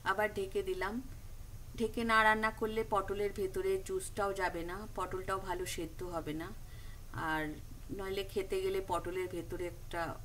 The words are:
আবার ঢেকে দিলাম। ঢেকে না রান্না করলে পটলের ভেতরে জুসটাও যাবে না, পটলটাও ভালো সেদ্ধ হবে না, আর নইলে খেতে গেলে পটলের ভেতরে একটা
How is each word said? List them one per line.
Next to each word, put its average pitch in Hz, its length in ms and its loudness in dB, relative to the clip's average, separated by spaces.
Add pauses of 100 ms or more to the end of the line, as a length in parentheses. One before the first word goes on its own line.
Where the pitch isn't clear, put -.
আবার 214 300 4
ঢেকে 196 300 0
দিলাম। 190 300 0 (840)
ঢেকে 233 260 2
না 226 200 6
রান্না 220 280 8
করলে 220 380 0
পটলের 202 440 4
ভেতরে 190 380 0 (140)
জুসটাও 196 480 0
যাবে 175 300 0
না, 180 140 -4 (180)
পটলটাও 185 440 0
ভালো 185 260 -2
সেদ্ধ 165 380 -4
হবে 165 300 -2
না, 160 140 -4 (800)
আর 156 120 4 (560)
নইলে 196 260 -2
খেতে 190 380 0
গেলে 190 260 2
পটলের 180 400 0
ভেতরে 175 400 -4
একটা - 340 -4 (240)